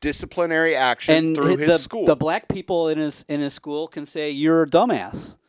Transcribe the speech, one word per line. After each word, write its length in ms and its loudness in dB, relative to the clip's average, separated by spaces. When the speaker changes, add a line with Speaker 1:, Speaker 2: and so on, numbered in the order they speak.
Speaker 1:
disciplinary 760 0
action 380 2
Speaker 2:
And 220 2
Speaker 1:
through 200 2
Speaker 2:
hi-, 80 -2
Speaker 1:
his 40 2
Speaker 2:
the, 100 6
Speaker 1:
school. 280 -6
Speaker 2:
the 100 6
black 320 -4
people 400 -2
in 100 -2
his, 300 -6
in 120 -4
his 140 -4
school 340 -10
can 180 -14
say, 240 -6
"You're 320 2
a 60 -2
dumbass. 680 0